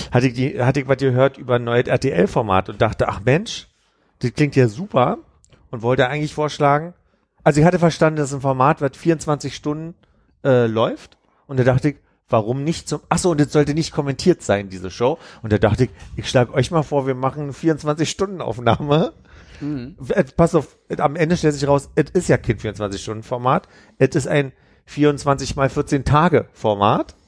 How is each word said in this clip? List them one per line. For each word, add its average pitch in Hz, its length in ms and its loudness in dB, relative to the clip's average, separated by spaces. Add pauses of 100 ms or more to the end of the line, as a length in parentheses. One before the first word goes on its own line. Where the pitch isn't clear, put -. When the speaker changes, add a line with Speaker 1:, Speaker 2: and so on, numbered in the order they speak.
(100)
Speaker 1:
hatte 123 160 2
ich 120 80 0
die, 127 260 -4
hatte 135 200 2
ich 131 80 -8
was 135 80 2
gehört 131 420 2
über 127 180 -2
ein 120 80 -2
neues 120 220 0
R-T-L-Format 127 800 0
und 107 140 -4
dachte, 113 260 0
ach - 160 -8
Mensch, 156 440 -2 (520)
das 120 140 -4
klingt 147 220 0
ja 127 120 6
super 139 500 -2 (520)
und 117 120 -10
wollte 127 260 2
eigentlich 151 260 -6
vorschlagen, 151 600 0 (500)
also 147 160 4
ich 156 60 6
hatte 180 120 4
verstanden, 160 380 2
dass 143 180 -4
ein 135 60 -6
Format, 135 400 2
was 143 160 -4
vierundzwanzig 151 580 -2
Stunden, 160 400 -8 (500)
äh, 127 220 4
läuft 113 500 -2 (300)
und 135 140 -4
da 120 40 4
dachte 127 260 2
ich, - 60 -14 (320)
warum 120 360 0
nicht 165 240 -6
zum, 147 120 -6 (100)
ach 170 80 0
so, 180 140 2
und 147 80 0
das 139 120 2
sollte 147 220 2
nicht 160 180 -4
kommentiert 143 500 0
sein, 101 280 -2
diese 92 200 -10
Show. 127 280 0 (240)
Und 107 100 -2
da 104 60 4
dachte 110 260 2
ich, - 60 -2 (260)
ich - 120 -8
schlag 123 260 2
euch 131 160 0
mal 165 120 0
vor, 135 240 -2
wir 131 80 -2
machen 131 300 -4
eine 139 80 -8
vierundzwanzig 151 560 -2
Stunden 196 320 -6
Aufnahme. 123 720 0 (480)
Speaker 2:
Mhm. 143 360 -8 (120)
Speaker 1:
Äh, 185 160 0 (100)
pass 165 200 2
auf, - 240 -2 (200)
am 147 180 -2
Ende 165 200 0
stellt 151 160 2
sich 139 160 -2
raus, 139 280 2
es 147 160 0
ist 180 180 -2
ja 127 80 4
kein 107 200 -2
vierundzwanzig 101 440 -6
Stunden 110 200 -10
Format, 123 460 -2 (300)
es 135 180 2
ist 131 100 -2
ein 143 260 0 (340)
vierundzwanzig 143 680 0
mal 135 140 0
vierzehn 143 380 -2
Tage 147 480 4
Format 107 600 0 (140)